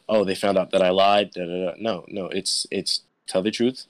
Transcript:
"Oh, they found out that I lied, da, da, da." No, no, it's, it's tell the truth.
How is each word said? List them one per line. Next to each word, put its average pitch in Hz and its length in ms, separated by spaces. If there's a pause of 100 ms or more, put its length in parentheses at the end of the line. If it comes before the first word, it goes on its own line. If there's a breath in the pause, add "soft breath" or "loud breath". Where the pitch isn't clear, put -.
"Oh, 107 160
they 95 100
found 98 240
out 90 120
that 95 120
I 90 80
lied, 98 420
da, 90 120
da, 90 220
da." 85 120
No, 98 300
no, 95 180
it's, - 440
it's - 320 (240)
tell 92 160
the 107 80
truth. 120 400